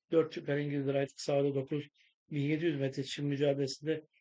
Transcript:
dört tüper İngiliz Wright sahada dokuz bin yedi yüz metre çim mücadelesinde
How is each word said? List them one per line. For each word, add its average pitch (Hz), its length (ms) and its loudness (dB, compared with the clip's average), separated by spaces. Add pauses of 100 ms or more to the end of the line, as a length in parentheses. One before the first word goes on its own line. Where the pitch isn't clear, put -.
(120)
dört 160 200 4
tüper 143 260 -2
İngiliz 143 280 -2
Wright 139 300 0
sahada 143 380 2
dokuz 147 340 -4 (420)
bin 147 100 -2
yedi 156 240 0
yüz 147 160 0
metre 135 240 -2
çim 143 220 -6
mücadelesinde 143 800 0 (160)